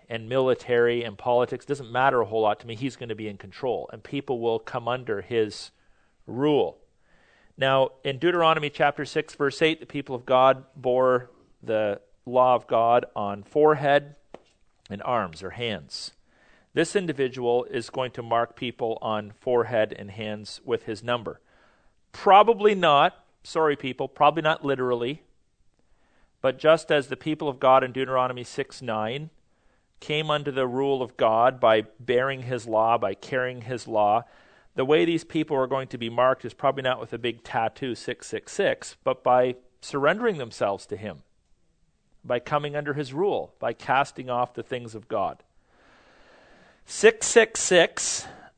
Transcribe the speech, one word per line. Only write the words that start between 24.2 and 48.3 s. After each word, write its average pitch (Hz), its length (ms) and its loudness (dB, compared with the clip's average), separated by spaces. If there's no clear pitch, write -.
not 156 240 0
literally, 127 560 -2
but 131 160 0
just 156 340 4
as 143 160 2
the 127 80 -8
people 156 320 -6
of 127 120 -6
God 131 240 6
in 127 100 -6
Deuteronomy 127 500 -2
six - 380 -10
nine 120 480 -6
came 151 280 -4
under 147 220 -2
the 131 160 -2
rule 135 340 -2
of 120 140 -8
God 120 440 4
by 110 240 6
bearing 127 420 0
his 120 260 -8
law, 113 300 2
by 104 160 -2
carrying 127 480 -6
his 120 260 -10
law, 107 360 2
the 139 80 0
way 156 220 4
these 165 180 -2
people 151 320 -4
are 131 120 0
going 131 220 -4
to 131 80 -10
be 117 120 -6
marked 123 340 2
is 117 100 -10
probably 139 300 -2
not 127 160 0
with 113 140 -10
a 120 40 -8
big 117 260 -6
tattoo, 117 520 -4
six - 320 -10
six - 240 -10
six, - 520 -2
but 131 200 -2
by 127 320 4
surrendering 180 580 0
themselves 107 500 -4
to 98 100 -10
him, 95 220 -12
by 123 140 0
coming 147 360 -4
under 147 200 -4
his 135 180 -6
rule, 147 460 -4
by 117 120 -4
casting 131 580 -2
off 123 260 -2
the 117 80 -10
things 120 320 -10
of 104 120 -16
God. 98 360 -4
Six - 420 4
six - 340 4
six, - 640 2